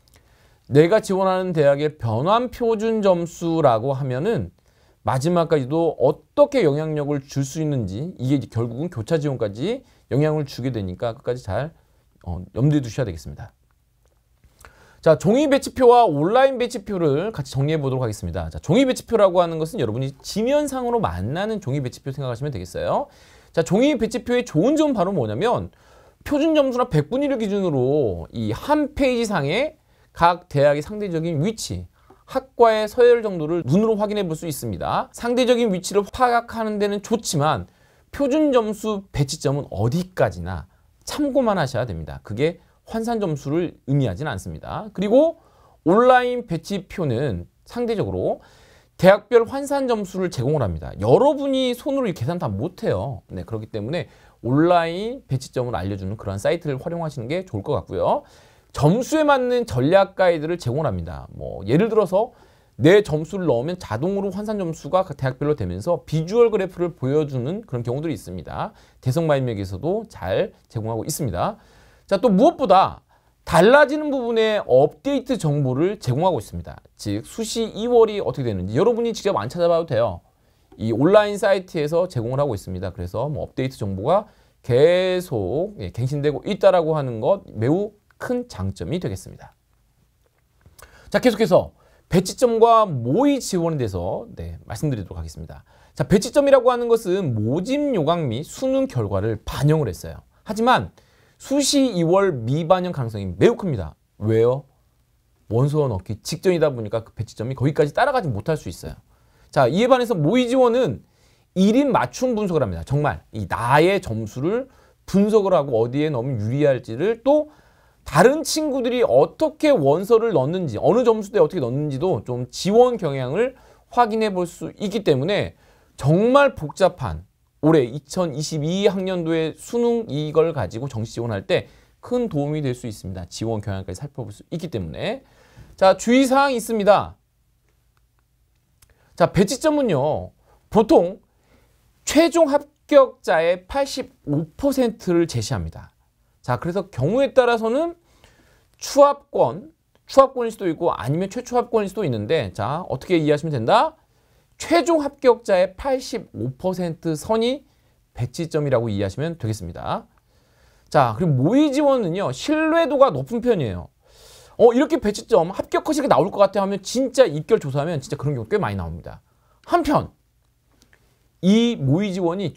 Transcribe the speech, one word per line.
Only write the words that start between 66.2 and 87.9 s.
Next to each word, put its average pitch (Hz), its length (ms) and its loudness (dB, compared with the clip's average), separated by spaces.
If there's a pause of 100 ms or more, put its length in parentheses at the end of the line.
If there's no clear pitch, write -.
그래프를 180 440 -4
보여주는 143 680 -2
그런 123 200 -8
경우들이 143 300 -6
있습니다. 92 600 -10 (280)
대성마인맥에서도 131 1080 -2
잘 107 420 -4 (160)
제공하고 110 360 -6
있습니다. 143 520 -4 (500)
자, 196 120 0
또 254 100 2
무엇보다 190 760 4 (420)
달라지는 277 640 4
부분에 226 560 0
업데이트 262 720 2
정보를 147 600 -2
제공하고 151 400 0
있습니다. 87 380 -12 (200)
즉 104 280 -6
수시 226 400 -6
이월이 220 560 2
어떻게 139 220 -4
되는지 104 340 -4
여러분이 226 380 2
직접 - 240 -2
안 104 100 0
찾아봐도 170 380 0
돼요. 110 340 0 (560)
이 113 160 -2
온라인 202 460 4
사이트에서 180 680 0
제공을 127 320 -4
하고 143 140 -2
있습니다. 92 380 -8
그래서 104 380 -6
뭐 104 120 -8
업데이트 135 360 -6
정보가 117 480 -2 (360)
계속, 175 1160 2
예, 92 140 -10
갱신되고 139 520 -4
있다라고 180 500 2
하는 127 280 -4
것 190 220 0 (100)
매우 165 380 0 (260)